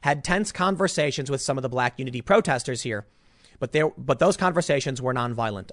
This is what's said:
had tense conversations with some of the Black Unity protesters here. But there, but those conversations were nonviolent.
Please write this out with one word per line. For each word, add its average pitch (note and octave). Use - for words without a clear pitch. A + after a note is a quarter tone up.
had C#3+
tense G3
conversations E3
with C3+
some C3+
of C3
the C3
Black B2
Unity B2+
protesters C3
here. G#2+
But C3
there, D3+
but B2+
those F3+
conversations C#3+
were B2+
nonviolent. A#2